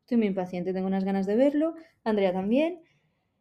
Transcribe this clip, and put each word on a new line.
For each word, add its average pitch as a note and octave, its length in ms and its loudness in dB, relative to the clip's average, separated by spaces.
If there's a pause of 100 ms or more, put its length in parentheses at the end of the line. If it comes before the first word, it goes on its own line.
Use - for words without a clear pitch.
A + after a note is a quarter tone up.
Estoy A#3+ 160 -2
muy A3 100 2
impaciente, F3+ 460 -4
tengo F#3+ 140 -2
unas F#3+ 160 -2
ganas G3 240 -2
de G#3 80 0
verlo, D4 400 2 (280)
Andrea G3 300 2
también. C4 480 0 (600)